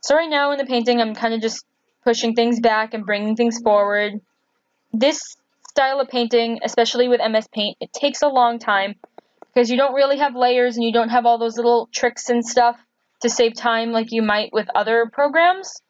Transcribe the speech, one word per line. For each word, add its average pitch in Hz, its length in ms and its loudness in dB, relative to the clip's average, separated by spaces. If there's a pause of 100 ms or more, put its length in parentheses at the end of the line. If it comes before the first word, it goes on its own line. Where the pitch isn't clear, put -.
So 277 120 2
right 330 140 0
now 285 220 0
in 285 60 -4
the 277 80 -4
painting, 240 340 0
I'm 220 140 -2
kinda 226 240 -4
just 220 260 -6 (400)
pushing 233 300 0
things 233 260 0
back 220 340 0
and 214 120 -8
bringing 208 300 -2
things 233 240 0
forward. 208 600 0 (720)
This 277 460 -2 (320)
style 269 320 0
of 269 80 -4
painting, 233 540 0
especially 240 440 0
with 247 140 2
M 220 140 -2
S 220 120 0
Paint, 208 320 -6
it - 140 -12
takes 285 300 -2
a 294 40 4
long 247 300 2
time 208 380 -2 (460)
because 247 280 0
you 247 80 0
don't 269 160 2
really 277 240 2
have 277 180 0
layers 247 400 2
and 233 80 -2
you 233 80 0
don't 226 180 0
have 240 180 2
all 233 100 4
those 226 180 -4
little 233 380 2
tricks - 360 -4
and 240 140 0
stuff 240 340 2 (440)
to 240 80 0
save 233 240 0
time 226 380 -2
like 226 200 -2
you 226 120 0
might 214 280 -2
with 214 220 -2
other 226 320 2
programs. 330 840 0